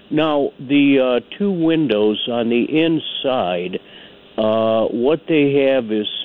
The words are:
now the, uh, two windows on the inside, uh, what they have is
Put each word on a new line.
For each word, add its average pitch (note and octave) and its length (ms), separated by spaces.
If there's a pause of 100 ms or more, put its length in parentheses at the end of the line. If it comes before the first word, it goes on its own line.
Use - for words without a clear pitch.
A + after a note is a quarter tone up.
(100)
now D3+ 480
the, C#3 400
uh, B2+ 220 (180)
two G3+ 120
windows D#3 800
on A#2 180
the A#2 160
inside, B2+ 1120 (580)
uh, A2 500
what C3+ 400
they D3 260 (120)
have C3 260
is G#2+ 160 (180)